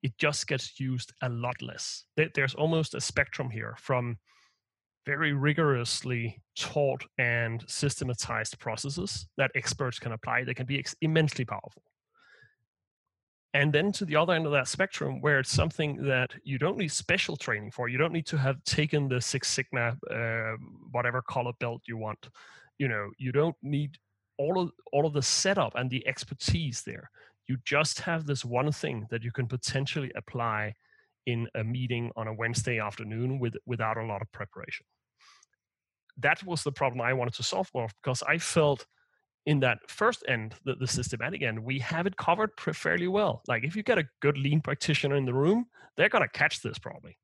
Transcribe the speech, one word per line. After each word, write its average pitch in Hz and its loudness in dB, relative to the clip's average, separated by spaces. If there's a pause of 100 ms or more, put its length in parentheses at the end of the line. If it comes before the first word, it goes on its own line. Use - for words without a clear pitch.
it 139 -2
just 147 0
gets - -6
used 131 -4
a 127 -2
lot 120 -6
less. - -10 (140)
There, 160 4
there's 135 2
almost 160 2
a - -4
spectrum - -2
here 110 -8
from 120 -2 (880)
very 147 0
rigorously 131 2 (140)
taught 139 0 (140)
and 117 0
systematized 120 -2
processes 139 -6 (100)
that 135 2
experts 127 -2
can 120 -6
apply. 117 0
They 127 -4
can 127 -4
be 135 -2
ex-, - -8
immensely 156 4
powerful. - -10 (1700)
And 143 4
then 175 4
to 202 -2
the 151 0
other 170 6
end 160 2
of 147 0
that 135 2
spectrum, 147 -2
where 143 6
it's 131 -2
something 151 2
that 131 2 (120)
you 135 -4
don't 165 0
need 170 0
special - 0
training 107 -4
for, 120 -4
you 123 -2
don't 156 2
need 165 -2
to 160 -2
have 135 2
taken 151 2
the 123 2
Six - -2
Sigma, 123 0 (140)
uh, 113 -2 (360)
whatever 120 0
color 123 -2
belt 117 -4
you 117 -8
want. 107 -8 (480)
You 139 0
know, 104 0
you 127 -4
don't 151 2
need 147 -2 (400)
all 165 2
of, 175 0 (220)
all 147 4
of 147 0
the 143 2
setup 190 2
and 123 -2
the 127 -4
expertise - -2
there. - -10 (380)
You 131 -2
just 151 2
have 165 -2
this 139 -2
one 123 2
thing 120 -4
that 117 -4
you 120 -4
can 123 -2
potentially 135 -2
apply 107 -2 (500)
in 117 0
a 110 -2
meeting 120 -2
on 113 -6
a 110 -6
Wednesday 117 0
afternoon 113 -4
with, 117 -2 (100)
without 113 -2
a 113 -4
lot 104 -4
of 113 -10
preparation. - -12 (1300)
That 143 2
was 175 -4
the 147 0
problem 127 0
I 123 2
wanted 120 0
to 127 -6
solve 190 0
for, 117 -4 (140)
because 127 -2
I 156 2
felt 147 4 (600)
in 147 4
that 123 4 (100)
first - 0
end, 110 -2 (100)
the, 131 -2
the 127 -4
systematic 123 -2
end, 113 -2
we 131 -2
have 160 -2
it 190 -4
covered 208 2
pre-, - -2
fairly 170 2
well. 196 2
Like, 117 0
if 165 -2
you 214 -2
get 233 4
a 147 2 (140)
good 143 4
lean 143 4
practitioner 143 2
in 139 4
the 123 0
room, 185 4 (280)
they're 180 6
gonna 160 4
catch - 0
this - -6
probably. - -12